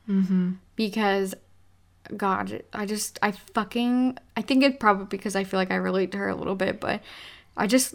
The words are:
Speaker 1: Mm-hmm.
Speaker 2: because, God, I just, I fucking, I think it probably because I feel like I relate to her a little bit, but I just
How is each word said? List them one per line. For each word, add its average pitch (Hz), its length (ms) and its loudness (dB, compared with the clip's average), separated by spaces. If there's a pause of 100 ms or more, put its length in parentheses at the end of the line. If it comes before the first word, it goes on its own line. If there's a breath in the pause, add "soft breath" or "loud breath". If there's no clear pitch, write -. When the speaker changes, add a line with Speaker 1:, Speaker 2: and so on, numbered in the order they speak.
Speaker 1:
Mm-hmm. 185 440 4 (240)
Speaker 2:
because, 196 580 0 (800)
God, 196 460 -2 (100)
I 214 140 -6
just, 208 360 -6
I 208 100 2
fucking, 240 840 0 (200)
I 220 60 -2
think 262 220 4
it 269 160 2
probably 202 260 4
because 196 300 -4
I 196 80 0
feel 190 160 -2
like 185 100 0
I 190 60 0
relate 185 360 0
to 202 60 -6
her 196 100 -2
a - 80 -2
little 185 180 -4
bit, 190 260 -2
but - 220 -4 (540 loud breath)
I 208 100 0
just 254 280 2